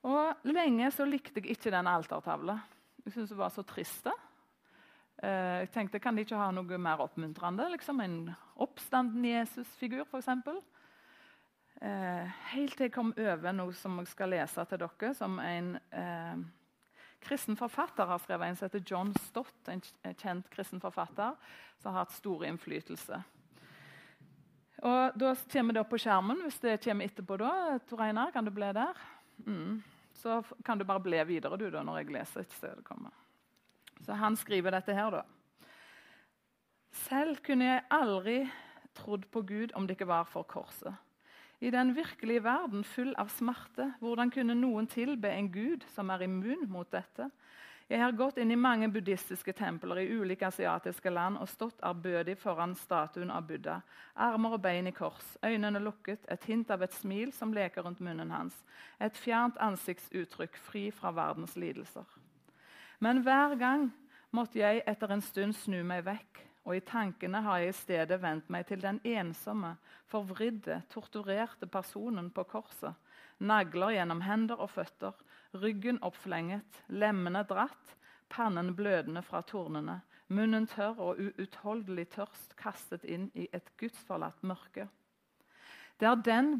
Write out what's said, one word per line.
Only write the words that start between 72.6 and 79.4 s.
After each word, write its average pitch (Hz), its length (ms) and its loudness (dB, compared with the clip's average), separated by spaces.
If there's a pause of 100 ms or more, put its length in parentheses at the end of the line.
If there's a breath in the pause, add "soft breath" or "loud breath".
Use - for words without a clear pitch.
Nagler 196 540 4
gjennom 170 260 2
hender 220 400 0
og 202 80 -4
føtter, - 460 -6 (420 loud breath)
ryggen 214 480 0
oppflenget, 180 800 -4
lemmene 196 560 4
dratt, 196 540 -2 (340 loud breath)
pannen 185 480 2
blødende 180 480 2
fra 175 160 -2